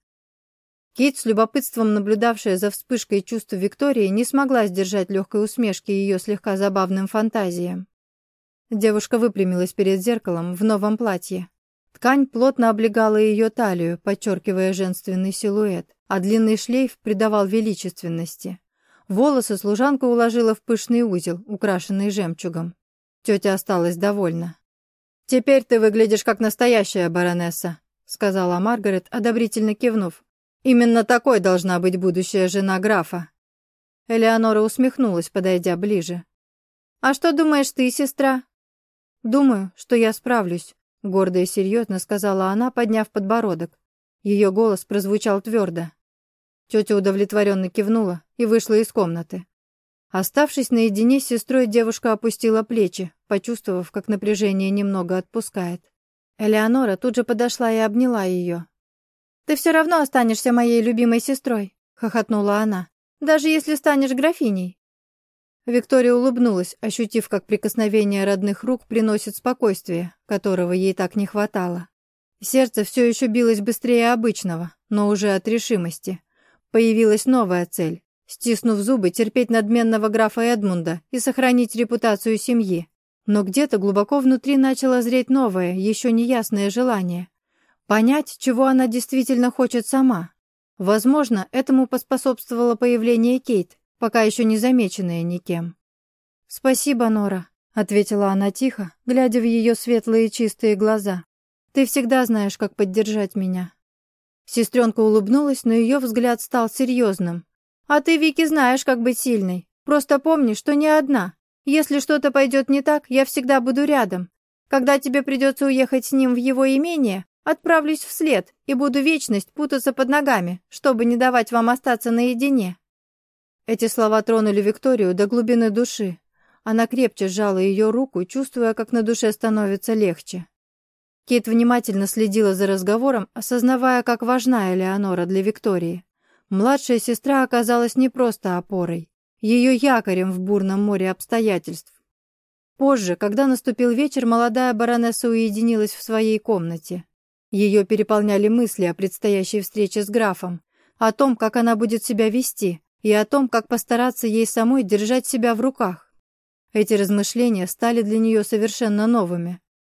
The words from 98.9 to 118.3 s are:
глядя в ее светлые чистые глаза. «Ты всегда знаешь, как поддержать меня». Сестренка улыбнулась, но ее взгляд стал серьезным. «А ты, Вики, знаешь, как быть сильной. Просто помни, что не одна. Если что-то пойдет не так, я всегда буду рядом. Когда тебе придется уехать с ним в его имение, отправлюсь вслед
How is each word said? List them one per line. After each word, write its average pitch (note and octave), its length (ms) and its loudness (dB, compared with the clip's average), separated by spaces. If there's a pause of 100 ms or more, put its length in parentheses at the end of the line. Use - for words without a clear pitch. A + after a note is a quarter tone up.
глядя B3 340 2
в A3+ 40 0
ее A3+ 300 2
светлые A3+ 560 0
чистые G#3+ 460 0
глаза. G3+ 480 0 (480)
«Ты C4+ 140 2
всегда B3+ 400 0
знаешь, G#3 320 -2
как - 180 -6
поддержать G#3 580 -2
меня». F#3 380 -4 (720)
Сестренка A#3 560 0
улыбнулась, A3 640 2
но A3+ 80 2
ее A#3 280 2
взгляд A#3+ 400 0
стал A#3 280 -2
серьезным. G3+ 760 -2 (420)
«А D4 140 2
ты, E4 180 2
Вики, D#4+ 280 2
знаешь, C4+ 380 2
как B3 160 0
быть A#3 180 0
сильной. F#3+ 480 -2 (180)
Просто C#4 340 2
помни, C#4 360 0
что D4 200 -2
не D4+ 120 2
одна. C#4 480 2 (300)
Если C#4+ 340 0
что-то C#4+ 320 0
пойдет C4+ 380 2
не C#4 140 2
так, D4+ 260 0
я C4 160 2
всегда C4+ 360 0
буду C4 240 0
рядом. F#3+ 440 -2 (400)
Когда C#4 300 2
тебе C#4 240 -2
придется C4+ 440 0
уехать C4 380 0
с - 80 -8
ним C4 220 2
в - 20 0
его C4 300 0
имение, C4+ 580 0 (180)
отправлюсь D#4 640 0
вслед C4+ 500 -2 (120)